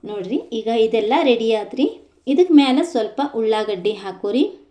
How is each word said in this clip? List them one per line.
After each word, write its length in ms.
ನೋಡ್ರಿ, 320
ಈಗ 140
ಇದೆಲ್ಲ 560
ರೆಡಿ 320
ಆತ್ರಿ. 320
ಇದಕ್ಕೆ 280
ಮೇಲೆ 300
ಸ್ವಲ್ಪ 360
ಉಳ್ಳಾಗಡ್ಡಿ 580
ಹಾಕೋರಿ. 520